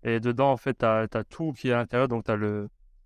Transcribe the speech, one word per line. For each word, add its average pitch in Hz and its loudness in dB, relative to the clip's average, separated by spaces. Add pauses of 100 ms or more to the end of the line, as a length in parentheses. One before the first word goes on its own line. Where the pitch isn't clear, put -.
Et 117 0
dedans, 123 2
en 123 2
fait, 131 -4
t'as, 110 2
t'as 110 -4
tout 160 -6
qui 127 -6
est 123 2
à 120 2
l'intérieur. 120 0
Donc, 117 -4
t'as 110 -2
le, 104 -4 (360)